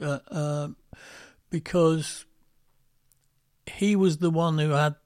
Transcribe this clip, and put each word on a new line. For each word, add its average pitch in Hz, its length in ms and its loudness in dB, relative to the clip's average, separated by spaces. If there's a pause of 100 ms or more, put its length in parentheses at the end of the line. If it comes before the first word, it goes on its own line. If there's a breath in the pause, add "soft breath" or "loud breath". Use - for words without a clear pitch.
uh, 143 180 -4 (120)
uh, 147 380 -4 (840 loud breath)
because 160 720 0 (1400)
he 202 280 0
was 185 220 4
the 170 140 0
one 165 260 0
who 151 140 0
had 147 240 2 (100)